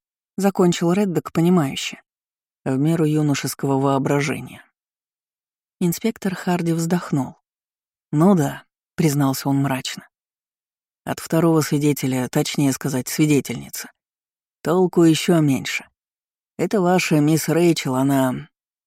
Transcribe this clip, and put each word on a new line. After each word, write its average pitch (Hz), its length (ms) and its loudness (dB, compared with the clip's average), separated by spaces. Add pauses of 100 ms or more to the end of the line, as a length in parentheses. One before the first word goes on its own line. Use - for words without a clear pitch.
(360)
Закончил 180 560 2
Реддок 180 400 -2
понимающе, 165 680 0 (640)
в 131 120 -2
меру 160 280 0
юношеского 147 760 -2
воображения. 139 840 -2 (1200)
Инспектор 185 500 -4
Харди 175 380 -2
вздохнул. 165 640 -2 (800)
«Ну 175 240 4
да», — 139 280 -2 (300)
признался 139 540 0
он 139 100 0
мрачно. 135 500 -6 (960)
«От - 140 -8
второго 160 420 2
свидетеля, 139 680 0
точнее 147 440 0
сказать, 127 360 -6
свидетельницы. 139 840 -2 (720)
Толку 180 400 2
еще 165 380 4
меньше. - 480 -2 (680)
Это 185 240 0
ваша 175 380 2
мисс 151 300 2
Рэйчел, 156 480 2
она... 135 520 0 (380)